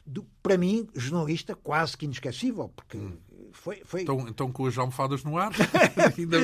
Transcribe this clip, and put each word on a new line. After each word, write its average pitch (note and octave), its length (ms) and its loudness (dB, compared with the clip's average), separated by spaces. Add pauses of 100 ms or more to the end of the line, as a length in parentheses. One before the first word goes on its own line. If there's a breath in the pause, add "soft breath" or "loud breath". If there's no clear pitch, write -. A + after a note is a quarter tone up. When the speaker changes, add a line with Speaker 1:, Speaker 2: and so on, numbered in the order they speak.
Speaker 1:
do, D3 200 -10 (180)
para F#3+ 140 4
mim, G3 360 2
jornalista, D#3+ 640 -4
quase D3+ 400 -2
que - 80 -10
inesquecível, C#3+ 720 -4
porque - 220 -16
Speaker 2:
Hum. G2 160 -10 (380)
Speaker 1:
foi, F#3 340 -12
foi F3+ 160 -6
Speaker 2:
Então, C3+ 260 -2
então B2+ 240 -6
com C3 140 -2
as B2 120 0
almofadas C3 460 -2
no D3+ 140 -4
ar, G3+ 160 -2
<laughs> A#3+ 400 6
Speaker 1:
<laughs> - 240 4
Speaker 2:
ainda E3 260 2